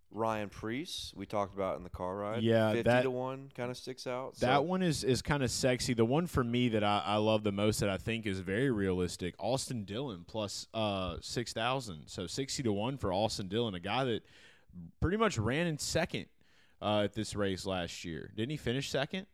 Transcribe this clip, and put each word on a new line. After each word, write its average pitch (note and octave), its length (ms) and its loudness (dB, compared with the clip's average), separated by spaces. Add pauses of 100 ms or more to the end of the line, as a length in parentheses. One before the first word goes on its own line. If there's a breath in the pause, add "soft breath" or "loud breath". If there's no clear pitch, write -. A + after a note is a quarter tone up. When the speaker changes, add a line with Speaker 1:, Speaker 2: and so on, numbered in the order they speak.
Speaker 1:
Ryan G#2+ 380 0
Preece, A#2+ 640 -6
we G2 120 -8
talked G2+ 280 -2
about F#2+ 220 0
in D#2+ 80 -10
the F2+ 60 -12
car F#2 260 -4
ride, G#2 260 -2
Speaker 2:
Yeah, A2 300 6
that A2+ 140 2
Speaker 1:
fifty B2 160 6
to C3 80 2
one C3 440 -6
kinda B2 200 -6
sticks - 320 -10
out. B2+ 320 -6
Speaker 2:
That B2 180 4
Speaker 1:
So C#3+ 60 6
Speaker 2:
one F#3 200 0
is, D#3 220 2
is A#2 160 4
kinda C#3 280 2
sexy. B2+ 440 2
The A2+ 140 6
one D3 200 2
for D3 160 0
me A#2+ 280 2
that G#2+ 120 4
I, G#2 220 4
I G2+ 120 2
love G#2+ 280 4
the G#2 80 4
most G#2+ 280 2
that G#2 100 2
I F#2+ 80 0
think A2+ 260 -4
is F#2+ 160 -2
very G2+ 300 2
realistic, F#2 680 0
Austin A#2+ 460 -2
Dillon G2 420 -8
plus, G#2+ 460 -4
uh, G2 480 -2
six - 320 -6
thousand. A2+ 540 -4
So F#2 200 -8
sixty C3+ 360 -6
to A2+ 100 2
one A2 240 -2
for G2+ 160 -2
Austin G2+ 360 0
Dillon, A2 260 -2
a F2+ 60 -8
guy G#2 240 0
that A#2 180 -2 (760 loud breath)
pretty F3 200 2
much A3 180 2
ran B2 300 0
in D#3+ 100 0
second, D#3+ 480 -2 (560 soft breath)
uh, G#2 200 2
at G#2 120 2
this G#2+ 240 -4
race G2 300 0
last F#2 380 -4
year. D#2+ 300 -8
Didn't A2+ 180 -2
he D3+ 40 -4
finish C3 320 -2
second? D3+ 440 -4